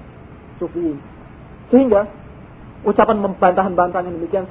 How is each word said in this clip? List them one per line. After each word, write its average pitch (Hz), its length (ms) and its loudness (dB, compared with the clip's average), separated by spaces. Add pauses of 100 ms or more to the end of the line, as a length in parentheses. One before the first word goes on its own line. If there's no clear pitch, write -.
(600)
Sufi. 170 320 -6 (800)
Sehingga 240 320 4 (800)
ucapan 208 400 2
membantahan-bantahan 180 800 0
yang 175 160 -10
demikian 185 300 -4